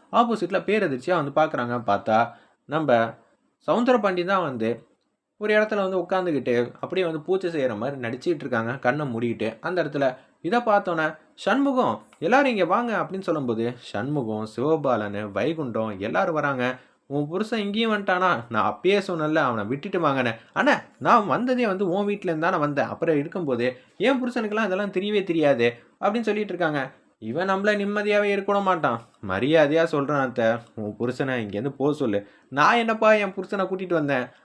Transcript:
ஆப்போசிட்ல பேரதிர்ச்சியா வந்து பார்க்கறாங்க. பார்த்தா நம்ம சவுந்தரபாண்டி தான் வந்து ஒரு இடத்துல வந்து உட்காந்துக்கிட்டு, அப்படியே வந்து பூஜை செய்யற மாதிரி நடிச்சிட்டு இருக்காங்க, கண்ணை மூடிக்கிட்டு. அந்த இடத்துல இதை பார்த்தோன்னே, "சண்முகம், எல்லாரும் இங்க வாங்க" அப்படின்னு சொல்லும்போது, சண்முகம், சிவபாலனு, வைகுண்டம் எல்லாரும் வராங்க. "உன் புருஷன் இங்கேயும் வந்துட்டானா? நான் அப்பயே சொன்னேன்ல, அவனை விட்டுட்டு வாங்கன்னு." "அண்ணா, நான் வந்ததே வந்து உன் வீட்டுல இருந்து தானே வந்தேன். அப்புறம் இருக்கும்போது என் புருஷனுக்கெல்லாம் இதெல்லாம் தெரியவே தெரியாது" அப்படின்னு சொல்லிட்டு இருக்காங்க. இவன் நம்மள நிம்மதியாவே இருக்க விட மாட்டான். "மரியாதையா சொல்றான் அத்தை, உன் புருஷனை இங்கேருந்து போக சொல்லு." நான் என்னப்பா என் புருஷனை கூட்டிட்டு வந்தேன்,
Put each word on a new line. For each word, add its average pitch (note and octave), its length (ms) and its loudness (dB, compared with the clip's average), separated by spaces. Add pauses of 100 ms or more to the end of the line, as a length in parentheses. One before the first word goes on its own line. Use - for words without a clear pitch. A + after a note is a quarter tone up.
(120)
ஆப்போசிட்ல G3+ 480 2
பேரதிர்ச்சியா F3+ 640 0
வந்து C#3 100 -6
பார்க்கறாங்க. B2 400 0 (120)
பார்த்தா G#2 420 2 (360)
நம்ம B2+ 520 2 (520)
சவுந்தரபாண்டி G3+ 560 2
தான் F#3+ 180 0
வந்து A#2 440 -4 (520)
ஒரு G#3 160 0
இடத்துல G#3+ 360 2
வந்து F#3+ 80 0
உட்காந்துக்கிட்டு, D3+ 840 0
அப்படியே F3 260 -2
வந்து D#3+ 160 -4
பூஜை F#3 280 -2
செய்யற C3 260 0
மாதிரி B2+ 240 -4
நடிச்சிட்டு B2+ 400 -4
இருக்காங்க, A#2+ 380 -2
கண்ணை C#3+ 280 0
மூடிக்கிட்டு. A2+ 540 -4
அந்த E3+ 240 -2
இடத்துல C#3 320 -2 (240)
இதை G#3+ 200 0
பார்த்தோன்னே, G3+ 560 0 (180)
"சண்முகம், B3 680 0 (160)
எல்லாரும் B3+ 320 4
இங்க G3+ 140 2
வாங்க" G#3+ 320 0
அப்படின்னு F3+ 240 -4
சொல்லும்போது, B2 560 -2
சண்முகம், A2 800 -4
சிவபாலனு, A#2+ 680 0 (100)
வைகுண்டம் A2+ 640 -4
எல்லாரும் D#3 360 -2
வராங்க. C3 440 -2 (280)
"உன் D3 220 -4
புருஷன் G#3+ 320 -4
இங்கேயும் G#3+ 320 -2
வந்துட்டானா? F#3 380 2 (180)
நான் G#2+ 220 0
அப்பயே F#3+ 360 2
சொன்னேன்ல, D#3 280 -2
அவனை B2 300 0
விட்டுட்டு D3 360 -4
வாங்கன்னு." C3+ 340 2 (180)
"அண்ணா, A3+ 280 2 (180)
நான் G3+ 280 4
வந்ததே A#3+ 400 0
வந்து F#3+ 220 0
உன் G3 180 0
வீட்டுல G3+ 180 -4
இருந்து D#3+ 220 0
தானே F#3+ 100 2
வந்தேன். D3 300 0
அப்புறம் D#3 300 0
இருக்கும்போது C#3 600 -2 (200)
என் B3 240 2
புருஷனுக்கெல்லாம் A3+ 440 -2
இதெல்லாம் G3 280 -2
தெரியவே G3+ 320 0
தெரியாது" C#3+ 500 2 (260)
அப்படின்னு A3 300 0
சொல்லிட்டு G#3 240 -2
இருக்காங்க. D3+ 380 -2 (260)
இவன் D3 320 -4
நம்மள G3 260 0
நிம்மதியாவே G3+ 460 0
இருக்க G3+ 300 0
விட G3+ 120 0
மாட்டான். D3+ 360 2 (280)
"மரியாதையா D3 600 4
சொல்றான் C#3+ 300 0
அத்தை, A#2+ 260 0 (280)
உன் G#2 240 -8
புருஷனை B2+ 360 -2 (100)
இங்கேருந்து G#2 240 -4
போக C#3 240 0
சொல்லு." G#2 340 -2 (220)
நான் D#3 280 4
என்னப்பா A3 360 4
என் G3+ 200 2
புருஷனை F#3+ 340 -4
கூட்டிட்டு F#3 260 -6
வந்தேன், C#3 340 0 (180)